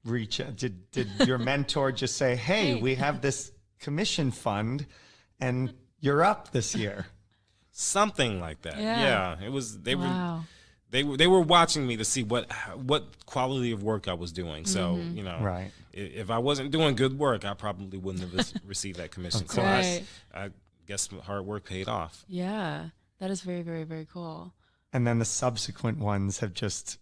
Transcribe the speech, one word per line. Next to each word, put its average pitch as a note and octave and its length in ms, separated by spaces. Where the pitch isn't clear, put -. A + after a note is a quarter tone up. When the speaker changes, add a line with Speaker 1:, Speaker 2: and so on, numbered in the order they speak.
Speaker 1:
reach A2+ 360
out? C3 140
Did, G2 380
did B2 160
your B2+ 120
Speaker 2:
<laughs> A#2+ 120
Speaker 1:
mentor C#3 400
just B2+ 260
say, B2+ 200
"Hey, D3+ 380
Speaker 2:
Hey. A2+ 60
Speaker 1:
we C3 140
have C3+ 280
this - 280
commission D3 500
fund, A2+ 560
and B2+ 340
you're C#3+ 240
up G#3 300
this - 240
year"? G2+ 320
Speaker 3:
Something C#3 680
like D#2+ 220
that. E2 160
Speaker 2:
Yeah. G#3+ 220
Speaker 3:
Yeah. G2 80
It A#2 40
was, A#2 300
they B2 140
were, F3 100
Speaker 2:
Wow. F3 400
Speaker 3:
they C3+ 140
were, C#3+ 120
they D#3+ 100
were F#3 140
watching E3 460
me A#2 100
to G#2+ 80
see - 180
what, A2+ 280
what C3+ 500
quality B2+ 460
of G2+ 100
work G#2 260
I F2+ 60
was E2+ 180
doing. E2 340
So, F2+ 300
Speaker 2:
Mm-hmm. E2+ 200
Speaker 3:
you G#2 60
know, F2 180
Speaker 1:
Right. F#2+ 300
Speaker 3:
i-, - 20
if F#2+ 340
I A2+ 80
wasn't C3+ 340
doing D#3 240
good C3+ 220
work, B2+ 260
I G2+ 100
probably F#2+ 440
wouldn't F#2 340
have - 260
Speaker 2:
<laughs> - 80
Speaker 3:
received F#2+ 320
that E2 140
commission. F#2 320
Speaker 1:
Of - 80
Speaker 3:
So F#2 100
I, - 20
Speaker 1:
course. F#2+ 120
Speaker 2:
Right. F3 180
Speaker 3:
I G2 160
guess G2 220
hard F#2+ 220
work G#2 180
paid F#2+ 240
off. F2 400
Speaker 2:
Yeah. F3+ 580
That F#3+ 120
is F#3 120
very, F3+ 200
very, E3 220
very D#3+ 280
cool. E3+ 400
Speaker 1:
And A#2+ 140
then A#2 140
the A2+ 40
subsequent A#2+ 760
ones G2+ 420
have G2+ 120
just - 500